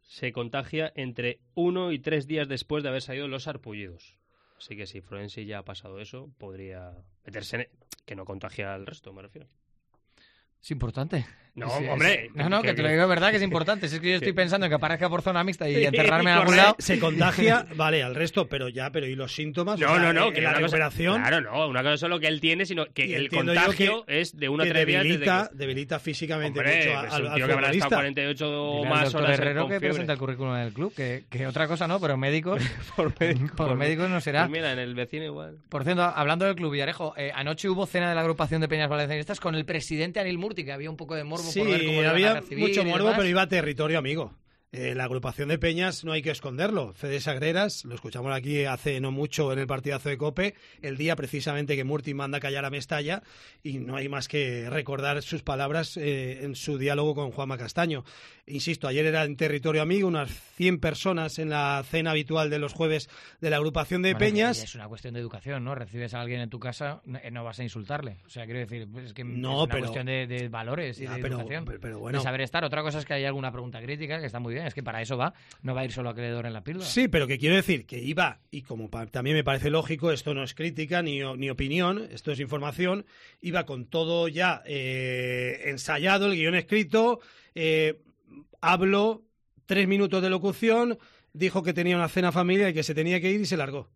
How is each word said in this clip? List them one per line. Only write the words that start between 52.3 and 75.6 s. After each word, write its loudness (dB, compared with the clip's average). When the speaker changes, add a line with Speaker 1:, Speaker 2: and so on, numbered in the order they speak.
Speaker 3:
callar -4
a -4
Mestalla, -4
y -6
no -8
hay -4
más -6
que -2
recordar -2
sus -6
palabras, -2
eh, -4
en -6
su -4
diálogo 2
con -4
Juanma -6
Castaño. -2
Insisto, -4
ayer 2
era 2
en -2
territorio 2
amigo, 4
unas 0
cien 2
personas -2
en -2
la 0
cena 0
habitual 2
de 0
los -4
jueves 0
de -2
la 2
agrupación 0
de 4
Speaker 2:
Bueno, -2
Speaker 3:
peñas. 4
Speaker 2:
y -10
es -14
una -14
cuestión -12
de -6
educación, -8
¿no? -6
Recibes -8
a -6
alguien -6
en -6
tu -12
casa, -8
no, -10
eh, -12
no -8
vas -10
a -6
insultarle. -8
O -20
sea, -12
quiero -8
decir, -8
es -16
que -12
Speaker 3:
No, -4
Speaker 2:
es 4
una 4
Speaker 3:
pero 0
Speaker 2:
cuestión -4
de, -2
de -4
valores -6
y -8
Speaker 3:
Ya, -6
Speaker 2:
de -6
Speaker 3:
pero, -4
Speaker 2:
educación. -8
Speaker 3:
pero, -8
pero -10
bueno. -2
Speaker 2:
De 0
saber -2
estar. -2
Otra -2
cosa -4
es -8
que -6
hay -2
alguna -4
pregunta -10
crítica, -8
que -8
está -8
muy -6
bien, -6
es -8
que -8
para -6
eso -4
va, -2